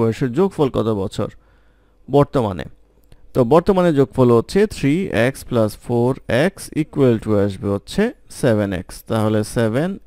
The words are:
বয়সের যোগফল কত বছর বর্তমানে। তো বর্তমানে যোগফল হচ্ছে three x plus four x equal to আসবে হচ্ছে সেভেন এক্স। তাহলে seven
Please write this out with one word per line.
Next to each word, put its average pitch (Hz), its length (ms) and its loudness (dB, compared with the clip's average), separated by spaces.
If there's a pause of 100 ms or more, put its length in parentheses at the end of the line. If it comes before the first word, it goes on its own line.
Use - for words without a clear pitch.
বয়সের 117 380 0
যোগফল 175 380 0
কত 110 120 -2 (140)
বছর 104 260 -6 (800)
বর্তমানে। 120 560 0 (720)
তো 135 60 2 (120)
বর্তমানে 180 460 4
যোগফল 127 300 2 (100)
হচ্ছে 190 220 0 (160)
three 151 240 0 (300)
x 131 40 -6 (160)
plus 110 220 0 (140)
four 120 240 0 (420)
x - 20 -20 (280)
equal 135 320 2 (100)
to 110 60 -4 (140)
আসবে 101 300 -4
হচ্ছে - 280 -4 (380)
সেভেন 104 300 2 (100)
এক্স। - 140 -14 (160)
তাহলে 107 300 0 (160)
seven 123 340 0 (160)